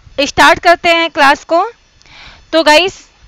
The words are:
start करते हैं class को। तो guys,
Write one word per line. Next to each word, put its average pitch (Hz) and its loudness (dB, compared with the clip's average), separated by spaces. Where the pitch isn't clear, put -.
start 302 0
करते 349 0
हैं 330 -2
class 285 0
को। 339 -2
तो 320 0
guys, 311 2